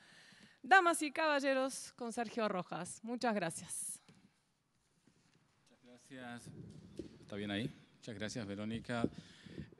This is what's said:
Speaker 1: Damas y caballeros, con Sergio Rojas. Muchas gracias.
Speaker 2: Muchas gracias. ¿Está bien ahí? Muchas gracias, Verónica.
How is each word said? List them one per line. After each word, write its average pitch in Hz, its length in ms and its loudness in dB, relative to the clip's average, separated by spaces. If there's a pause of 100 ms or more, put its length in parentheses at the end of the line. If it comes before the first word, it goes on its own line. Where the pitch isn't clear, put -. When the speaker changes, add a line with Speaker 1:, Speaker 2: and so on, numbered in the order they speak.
(640)
Speaker 1:
Damas 339 400 8
y 302 80 0
caballeros, 269 840 2
con 233 180 -6
Sergio 220 360 0
Rojas. 180 540 -4
Muchas 233 320 0
gracias. - 680 -4 (1700)
Speaker 2:
Muchas - 140 -20
gracias. 123 640 -12 (720)
¿Está - 140 -8
bien 104 160 -2
ahí? 113 240 0 (220)
Muchas - 180 -10
gracias, 104 320 -4
Verónica. 107 560 -2 (760)